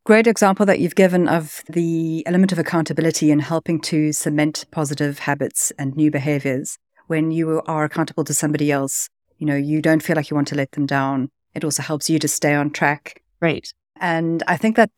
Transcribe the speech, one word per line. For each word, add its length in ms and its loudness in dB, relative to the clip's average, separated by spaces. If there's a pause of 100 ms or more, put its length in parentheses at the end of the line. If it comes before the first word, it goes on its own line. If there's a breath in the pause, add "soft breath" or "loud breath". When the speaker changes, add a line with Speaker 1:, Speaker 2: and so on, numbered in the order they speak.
Speaker 1:
great 240 6
example 400 4
that 140 4
you've 160 0
given 320 4
of 400 -2
the 580 -2
element 240 4
of 80 -2
accountability 720 0
in 80 6
helping 440 -2
to 300 0
cement 600 -2
positive 480 -4
habits 580 -2
and 160 -4
new 160 4
behaviors. 680 -2 (300 soft breath)
When 240 0
you 360 0
are 180 -2
accountable 400 -2
to 100 -4
somebody 380 0
else, 360 -2 (300)
you 80 -4
know, 80 0
you 260 0
don't 220 2
feel 140 0
like 120 -2
you 60 -6
want 140 0
to 80 -6
let 160 -4
them 140 -2
down. 440 -2 (240)
It 80 -6
also 220 -4
helps 260 -4
you 80 2
to 80 -2
stay 260 0
on 180 0
track. 520 -4 (180)
Speaker 2:
Right. 320 -2 (280)
Speaker 1:
And 480 -2
I 80 0
think 180 0
that 240 4